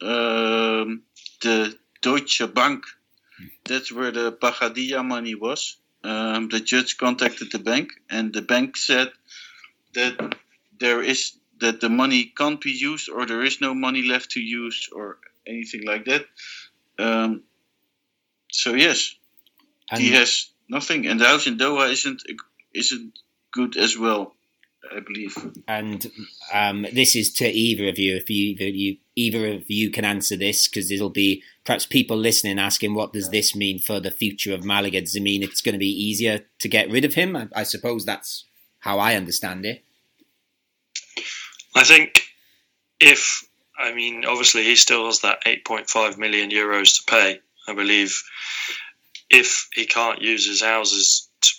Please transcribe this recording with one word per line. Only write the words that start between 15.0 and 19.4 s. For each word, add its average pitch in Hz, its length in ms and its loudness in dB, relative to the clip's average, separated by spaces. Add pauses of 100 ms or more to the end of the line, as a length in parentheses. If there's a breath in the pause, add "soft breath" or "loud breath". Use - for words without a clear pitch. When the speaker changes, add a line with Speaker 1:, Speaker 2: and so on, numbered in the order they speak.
Speaker 1:
anything 113 400 -12
like 107 200 -4
that. 143 200 -2 (720 loud breath)
Um, 113 460 0 (1040)
so - 240 -2
yes, 143 400 2 (760)